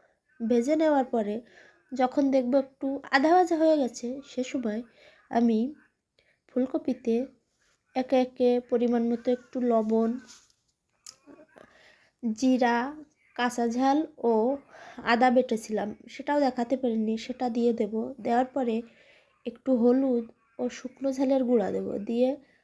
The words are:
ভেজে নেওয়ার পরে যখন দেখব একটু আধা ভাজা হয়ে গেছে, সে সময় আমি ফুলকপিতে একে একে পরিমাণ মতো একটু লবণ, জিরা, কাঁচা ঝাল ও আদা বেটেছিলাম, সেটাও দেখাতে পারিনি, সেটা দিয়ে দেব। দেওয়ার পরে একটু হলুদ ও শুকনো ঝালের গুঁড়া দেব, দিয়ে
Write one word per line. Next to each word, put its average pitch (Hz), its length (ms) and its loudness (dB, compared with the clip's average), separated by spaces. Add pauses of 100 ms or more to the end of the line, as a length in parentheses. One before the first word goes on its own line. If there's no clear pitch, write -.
(480)
ভেজে 247 280 2
নেওয়ার 302 280 2
পরে 226 360 -4 (540)
যখন 262 360 0
দেখব 254 240 2
একটু 277 460 -4 (100)
আধা 277 180 4
ভাজা 339 280 4
হয়ে 320 220 4
গেছে, 247 480 -6
সে - 180 -6
সময় 233 380 -6 (480)
আমি 233 440 2 (760)
ফুলকপিতে 254 760 -4 (680)
একে 262 220 0
একে 247 440 2 (100)
পরিমাণ 233 420 0
মতো 233 180 -2
একটু 247 300 -4
লবণ, 226 580 0 (2250)
জিরা, 247 600 0 (400)
কাঁচা 240 340 -2
ঝাল 269 380 2 (120)
ও 233 380 2 (400)
আদা 240 340 4
বেটেছিলাম, 220 640 0 (140)
সেটাও 294 320 -4
দেখাতে 254 360 0
পারিনি, 220 420 -2
সেটা 247 300 -8
দিয়ে 233 240 2
দেব। 226 480 -4
দেওয়ার 240 240 0
পরে 240 380 -4 (640)
একটু 247 300 -2
হলুদ 240 540 2 (280)
ও 247 100 -4
শুকনো 262 440 -6
ঝালের 262 320 0
গুঁড়া 220 260 2
দেব, 196 280 -4
দিয়ে 240 380 0 (280)